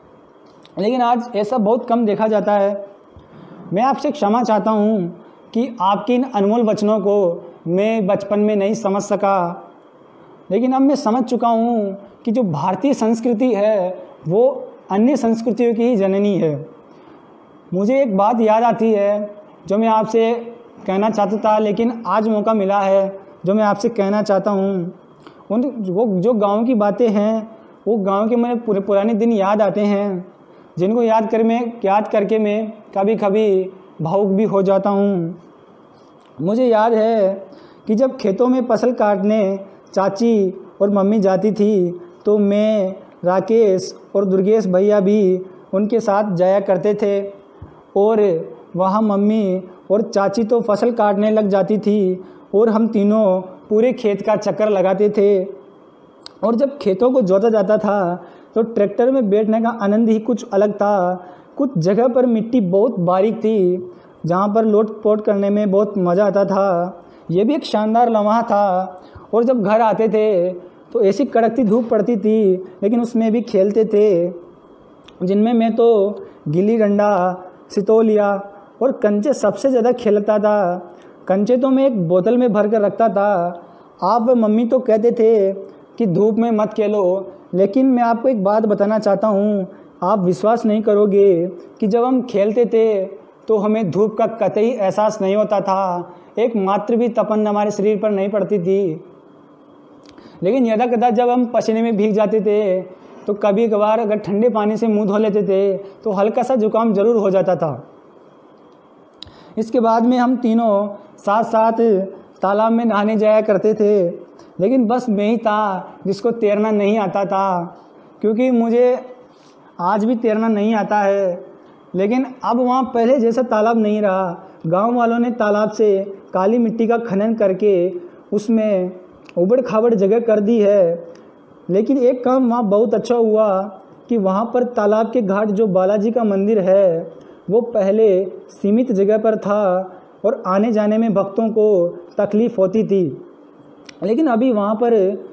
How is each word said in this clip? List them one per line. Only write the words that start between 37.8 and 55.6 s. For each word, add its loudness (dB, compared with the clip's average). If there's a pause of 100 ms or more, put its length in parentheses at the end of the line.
कि 2
जब 0
खेतों 0
में 0
फसल 0
काटने 0 (340)
चाची 0 (200)
और 2
मम्मी 2
जाती 0
थी, 0 (240)
तो 2
मैं, 0 (300)
राकेश 0 (200)
और 0
दुर्गेश 2
भैया 2
भी 2 (320)
उनके 0
साथ 0
जाया 2
करते 0
थे -2 (640)
और 2 (300)
वहाँ 0
मम्मी 0 (280)
और 2
चाची 0
तो 0
फसल 0
काटने 0
लग 0
जाती 0
थी 0 (320)
और 4
हम 0
तीनों 2
पूरे -2
खेत -2
का 0
चक्कर -2
लगाते 2
थे। 2 (1000)